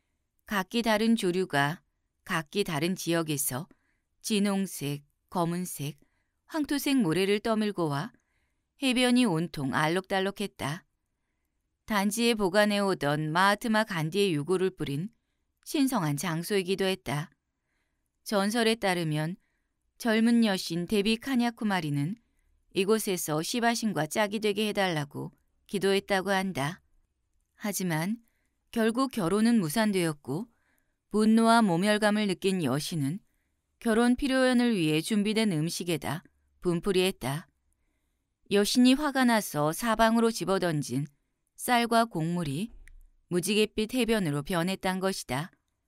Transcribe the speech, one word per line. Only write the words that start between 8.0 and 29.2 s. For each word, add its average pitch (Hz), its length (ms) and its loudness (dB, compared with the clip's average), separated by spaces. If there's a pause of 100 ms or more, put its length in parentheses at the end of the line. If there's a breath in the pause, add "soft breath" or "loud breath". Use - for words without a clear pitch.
해변이 247 420 4
온통 160 500 -2
알록달록했다. 190 1120 -2 (1040)
단지에 220 480 0
보관해오던 190 960 2
마하트마 208 520 2
간디의 185 500 0
유골을 175 360 0
뿌린 151 400 -6 (540)
신성한 240 520 0
장소이기도 180 680 -2
했다. 170 460 -4 (920)
전설에 220 500 2
따르면 175 640 -2 (600)
젊은 226 460 4
여신 175 420 -2
데비 220 300 2
카냐쿠마리는 208 1000 -2 (580)
이곳에서 185 680 0
시바신과 220 640 -2
짝이 208 340 -2
되게 214 280 -2
해달라고 156 640 -4 (340)
기도했다고 196 640 0
한다. 190 520 -4 (720)
하지만 190 640 -4 (520)
결국 233 420 0
결혼은 214 480 2